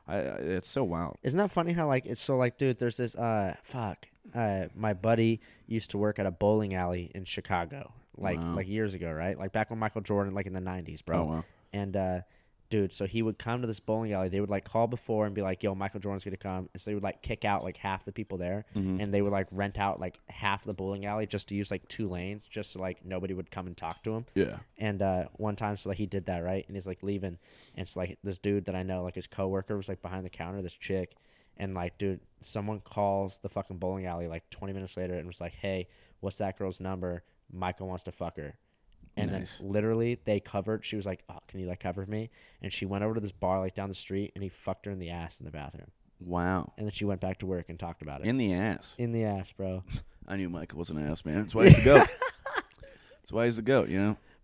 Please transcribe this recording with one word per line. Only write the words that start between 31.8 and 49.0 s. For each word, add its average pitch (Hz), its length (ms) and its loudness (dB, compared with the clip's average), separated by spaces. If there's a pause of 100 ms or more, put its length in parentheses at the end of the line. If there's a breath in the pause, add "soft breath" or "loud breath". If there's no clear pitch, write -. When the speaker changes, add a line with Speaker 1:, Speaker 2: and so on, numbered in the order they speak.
Speaker 2:
dude, 98 220 -2 (220)
someone 104 400 -6
calls 98 580 0
the 95 100 -8
fucking 95 280 -6
bowling 92 280 -2
alley, 87 220 -4
like, 82 220 -10
twenty 98 240 -10
minutes 95 240 -8
later 90 180 -2
and 80 100 -6
was 87 160 -12
like, 87 120 -8
"Hey, 95 340 -4 (320 soft breath)
what's 98 200 -6
that 98 180 -4
girl's 95 240 -4
number? 90 420 -4 (280)
Michael 92 360 -4
wants 90 160 -6
to 90 80 -10
fuck 82 260 -6
her." 73 200 -10 (640)
And 101 120 0
Speaker 1:
Nice. 95 260 -6
Speaker 2:
then 98 140 -8
literally 113 540 2
they 104 140 4
covered. 104 460 -2
She - 100 -4
was 101 120 -4
like, 92 200 -6
"Oh, - 200 -16
can 95 120 -12
you, 92 60 -6
like, 90 140 -6
cover 95 260 -4
me?" 107 240 -4 (320 soft breath)
And 98 100 -6
she - 140 -4
went 98 180 0
over 110 120 2
to 113 40 -2
this 101 120 -4
bar, 95 280 0
like, 95 140 -2
down 98 160 -6
the 95 60 -8
street, 98 400 -4
and 101 80 -8
he 95 60 -6
fucked - 360 -8
her 101 60 -6
in 95 80 -6
the 85 100 -8
ass 85 300 -8
in - 80 -14
the 76 40 -12
bathroom. 73 380 -12 (300)
Speaker 1:
Wow. 87 580 0
Speaker 2:
And 107 80 -6
then 104 60 -4
she 101 140 -4
went 98 160 0
back 95 180 -2
to 95 80 -6
work 90 220 -4
and 85 100 -12
talked 85 240 -8
about 71 180 -8
it. 90 60 -2
Speaker 1:
In 123 100 2
the 107 160 2
ass. 98 460 -2
Speaker 2:
In 120 140 -2